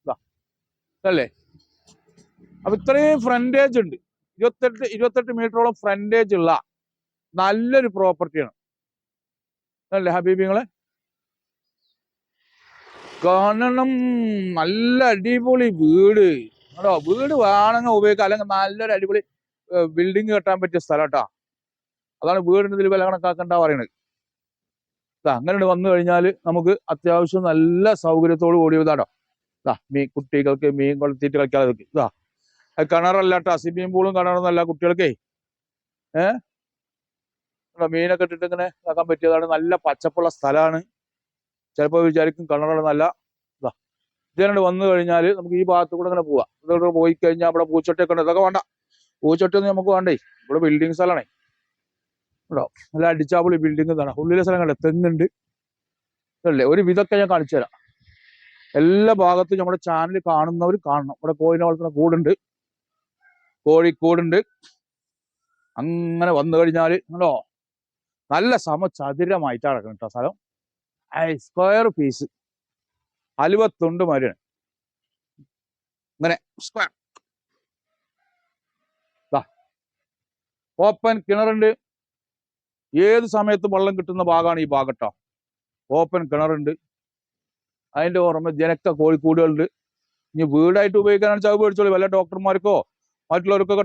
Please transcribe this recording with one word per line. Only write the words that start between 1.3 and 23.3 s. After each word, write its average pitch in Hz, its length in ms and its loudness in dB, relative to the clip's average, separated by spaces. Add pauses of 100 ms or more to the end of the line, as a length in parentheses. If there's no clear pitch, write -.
അപ്പൊ 196 140 -2
ഇത്രയും 294 460 2
ഫ്രണ്ടേജ് 254 580 0
ഉണ്ട്, 156 140 -8 (420)
ഇരുപത്തെട്ട്, 233 460 -2 (120)
ഇരുപത്തെട്ട് 240 420 -2
മീറ്ററോളം 233 440 0
ഫ്രണ്ടേജ് 208 560 0
ഉള്ള 165 120 2 (880)
നല്ലൊരു 233 560 0
പ്രോപ്പർട്ടിയാണ്, 160 580 -2 (1400)
അല്ലേ 185 200 -2
ഹബീബിങ്ങളെ? 190 460 0 (2750)
കാണണം, 220 640 2 (680)
നല്ല 233 420 0 (120)
അടിപൊളി 240 540 0 (140)
വീട് 190 440 6 (480)
കേട്ടോ. 185 200 0 (140)
വീട് 262 260 -2 (100)
വേണമെങ്കിൽ 220 540 2
ഉപയോഗിക്കാം, 208 300 4
അല്ലെങ്കിൽ 208 280 -2
നല്ലൊരു 202 420 -2
അടിപൊളി, 196 240 -2 (520)
ഏ, 175 100 2 (140)
ബിൽഡിംഗ് 196 380 0
കെട്ടാൻ 190 260 0
പറ്റിയ 175 240 -2
സ്ഥലം 151 220 0
കേട്ടോ. 135 160 -2 (1000)
അതാണ് 180 260 0
വീടിന് 202 280 2
ഇതിൽ 196 180 0
വില 190 140 0
കണക്കാക്കണ്ട 175 440 -4 (100)